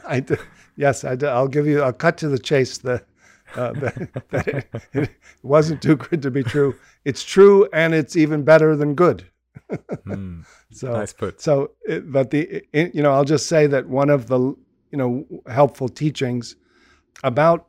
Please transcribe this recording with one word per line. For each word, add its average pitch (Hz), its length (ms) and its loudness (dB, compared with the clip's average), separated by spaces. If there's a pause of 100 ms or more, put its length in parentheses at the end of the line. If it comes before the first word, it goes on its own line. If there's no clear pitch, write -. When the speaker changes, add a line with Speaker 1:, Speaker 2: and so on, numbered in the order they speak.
Speaker 1:
I 143 140 -4
d-, - 140 -4 (400)
yes, 139 280 -2
I 131 120 -6
d-, 139 120 -4
I'll 131 200 0
give 147 200 -2
you, 147 160 2
I'll 127 100 -2
cut 165 260 -2
to 156 100 -6
the 131 100 -2
chase, 131 400 -2
the, 123 240 -6 (520)
uh, 120 180 -6
the, - 360 -8 (140)
<laughs> - 60 -20
that - 180 -4
it, - 180 -6 (280)
it 143 160 -4 (340)
wasn't 151 400 0
too 151 140 2
good 135 260 -6
to 135 80 -4
be 135 120 -2
true. 139 300 0 (300)
It's - 200 -6
true, 202 500 8
and 165 200 0
it's 156 220 -2
even 151 280 2
better 156 320 6
than 147 200 -2
good. 170 300 2 (800)
Speaker 2:
Hmm. 95 420 -12
Speaker 1:
<laughs> - 260 -20
So, 127 200 -10
Speaker 2:
Nice 107 220 -6
put. - 260 -10
Speaker 1:
so, 147 320 -2 (160)
it, 170 240 -8
but 131 200 0
the, - 320 -4 (100)
it, 165 200 -2
you 147 80 -2
know, 143 120 2
I'll 139 100 2
just 143 240 0
say 156 200 4
that 135 200 -2
one 139 220 0
of 131 180 0
the, 127 120 0
you - 580 -6
know, 123 280 -2 (220)
helpful 135 400 0
teachings 123 720 -6 (640)
about 151 460 0